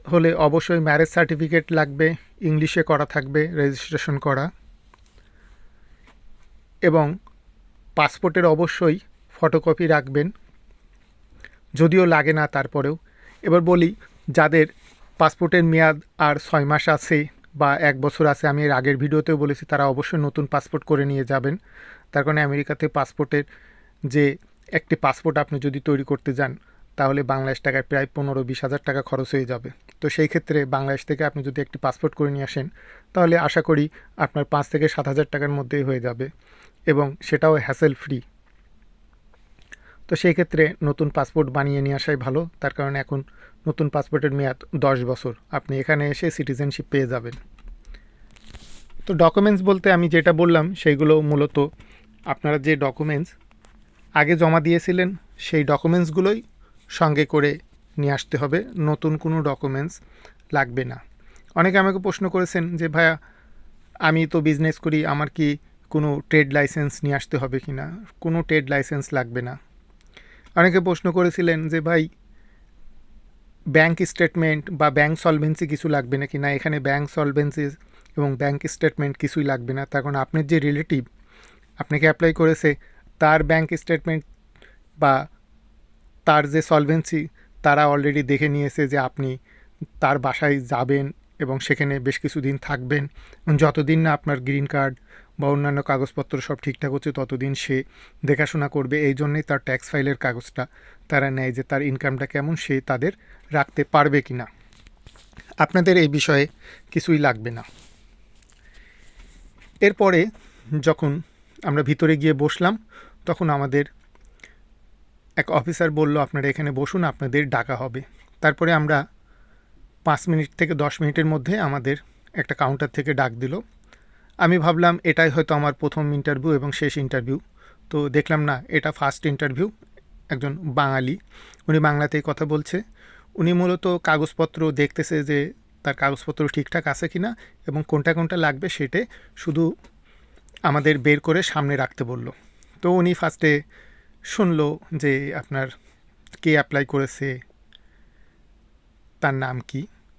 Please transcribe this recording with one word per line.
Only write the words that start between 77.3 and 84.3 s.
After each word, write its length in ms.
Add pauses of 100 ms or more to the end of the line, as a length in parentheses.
এবং 200
ব্যাংক 300
স্টেটমেন্ট 500
কিছুই 260
লাগবে 300
না। 120
তার 180
কারণ 120
আপনার 320
যে 120
রিলেটিভ 460 (720)
আপনাকে 280
অ্যাপ্লাই 280
করেছে, 420 (440)
তার 240
ব্যাংক 300
স্টেটমেন্ট 500 (760)